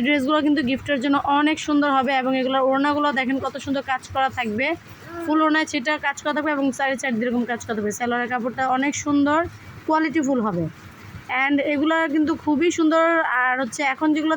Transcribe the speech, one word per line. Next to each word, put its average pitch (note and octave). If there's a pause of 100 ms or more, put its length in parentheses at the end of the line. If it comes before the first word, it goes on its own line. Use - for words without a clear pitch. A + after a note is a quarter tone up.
ড্রেসগুলো D4
কিন্তু D4
গিফটের C4+
জন্য C#4 (220)
অনেক D4+ (100)
সুন্দর D4
হবে C4+ (100)
এবং B3+
এগুলোর C4
ওড়নাগুলো C#4+ (120)
দেখেন C4
কত C4 (100)
সুন্দর C#4
কাজ C4 (100)
করা C4+
থাকবে, A#3+ (560)
ফুল D#4
ওড়নায় D#4
সেটা D4 (120)
কাজ C#4
করা D4
থাকবে D4+
এবং C#4 (120)
চারি C4+
চার C4+ (120)
এরকম A#3+
কাজ A#3
করা A3+
থাকবে। G#3
সালোয়ারের A#3+
কাপড়টা B3 (140)
অনেক C4+ (100)
সুন্দর, C#4+ (480)
কোয়ালিটিফুল D#4
হবে। F3 (800)
And C#4+ (160)
এগুলো D#4 (200)
কিন্তু D4+ (120)
খুবই D4+
সুন্দর। D#4+ (360)
আর B3+
হচ্ছে C4 (120)
এখন D#4
যেগুলো D#4